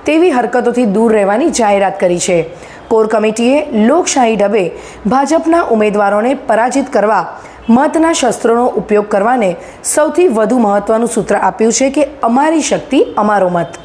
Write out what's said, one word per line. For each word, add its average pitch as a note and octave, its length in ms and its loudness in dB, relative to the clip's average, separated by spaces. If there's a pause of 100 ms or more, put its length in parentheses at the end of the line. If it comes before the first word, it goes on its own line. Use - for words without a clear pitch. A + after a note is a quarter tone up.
તેવી D#4+ 320 2
હરકતોથી A#3 580 0
દૂર A3 180 2
રહેવાની G#3+ 400 2
જાહેરાત G3+ 460 0
કરી F3 300 0
છે. F3 100 2 (500)
કોર A3 200 2
કમિટીએ A3+ 580 0 (220)
લોકશાહી B3+ 500 0
ઢબે G3+ 260 0 (420)
ભાજપના D4+ 640 0
ઉમેદવારોને G#3+ 640 0 (160)
પરાજિત A#3+ 420 0
કરવા G3+ 360 0 (420)
મતના D4 460 2
શસ્ત્રોનો A#3 520 0 (140)
ઉપયોગ G#3 280 0
કરવાને G#3 400 0 (360)
સૌથી D#4 440 0
વધુ A3+ 300 0
મહત્ત્વનું A3 560 0
સૂત્ર G3+ 240 0
આપ્યું A3 340 0
છે C4+ 180 0
કે D4 140 0 (180)
અમારી C#4+ 400 2
શક્તિ, B3+ 380 -2 (160)
અમારો G#3 340 0
મત. E3+ 220 -4 (120)